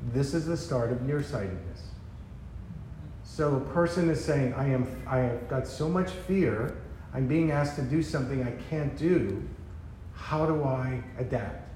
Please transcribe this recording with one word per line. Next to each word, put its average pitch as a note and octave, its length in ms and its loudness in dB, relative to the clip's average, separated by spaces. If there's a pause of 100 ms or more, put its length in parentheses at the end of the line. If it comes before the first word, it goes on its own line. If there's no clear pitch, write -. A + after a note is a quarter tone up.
(140)
This C#3 200 2
is D#3+ 120 2
the E3 120 0
start B2 340 0
of B2 120 0
nearsightedness. G#2+ 840 -2 (1400)
So D3 320 2
a B2+ 40 4 (120)
person E3+ 380 4
is D3+ 140 2
saying, C#3 300 2
"I C3+ 140 0
am, B2+ 200 4 (200)
I C3 120 2
have A#2+ 300 0
got C3 180 -2
so D#3 220 -2
much F3+ 200 2
fear. C#3+ 680 2 (360)
I'm C3 140 2
being D#3 240 4
asked C#3+ 260 2
to D3 40 -2
do C#3 200 2
something C3 420 0
I A#2+ 80 -2 (180)
can't D3+ 280 0
do. D3 460 4 (680)
How D#3 320 0
do D#3 180 2
I B2+ 400 0 (140)
adapt?" A#2+ 580 -4